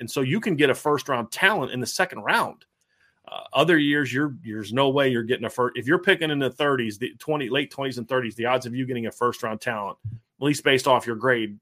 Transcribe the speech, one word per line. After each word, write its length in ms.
And 100
so 120
you 180
can 160
get 120
a 60
first-round 560
talent 400
in 80
the 80
second 360
round. 420
Uh, 140
other 260
years, 340
you're, 320
there's 280
no 160
way 200
you're 140
getting 240
a 40
first. 260
If 100
you're 140
picking 300
in 80
the 120
thirties, 480
the 200
twenty, 300
late 240
twenties 260
and 100
thirties, 280
the 100
odds 200
of 80
you 120
getting 200
a 60
first-round 480
talent, 380
at 320
least 180
based 240
off 220
your 80
grade, 460